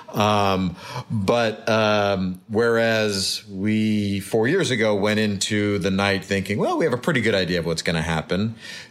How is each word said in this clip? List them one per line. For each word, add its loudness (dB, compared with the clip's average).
Um, 2
but, -2
um, 0
whereas 0
we, 0
four 0
years 2
ago, 2
went 2
into 0
the 0
night 0
thinking, -2
"Well, 0
we 0
have 0
a 0
pretty 0
good 2
idea 0
of -2
what's -2
gonna -2
happen." -2